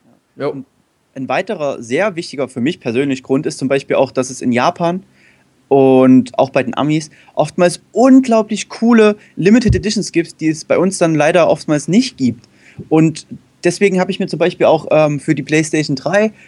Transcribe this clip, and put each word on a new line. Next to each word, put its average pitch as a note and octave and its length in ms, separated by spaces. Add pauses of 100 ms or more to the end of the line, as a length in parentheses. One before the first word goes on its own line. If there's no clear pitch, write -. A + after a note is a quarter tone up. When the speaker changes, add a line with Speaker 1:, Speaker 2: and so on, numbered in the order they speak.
(360)
Speaker 1:
Ja. C#3 160 (640)
Speaker 2:
Ein B2+ 140
weiterer D3+ 520
sehr D#3 340
wichtiger C#3 340
für - 100
mich D3 200
persönlich C3 440
Grund C3+ 220
ist - 120
zum C3+ 100
Beispiel C3+ 280
auch, B2+ 160
dass C3 180
es C3 120
in B2 100
Japan E3+ 520 (640)
und C3 680
auch B2+ 120
bei C3 140
den A2 120
Amis D3+ 340 (260)
oftmals F3 460 (100)
unglaublich A3+ 760
coole A3 480 (200)
Limited G#3+ 400
Editions F#3+ 360
gibt, E3 300
die D#3 80
es D#3 160
bei - 120
uns G3 200
dann D#3+ 180
leider D#3+ 320
oftmals D3 400
nicht G#3+ 300
gibt. A3 300 (420)
Und D#3+ 380 (360)
deswegen F#3 360
habe F#3 120
ich F3 80
mir F#3+ 80
zum D#3+ 120
Beispiel E3+ 260
auch, D#3 260
ähm, D3+ 280
für D#3+ 160
die - 80
PlayStation D#3 520
drei, G#3 380 (140)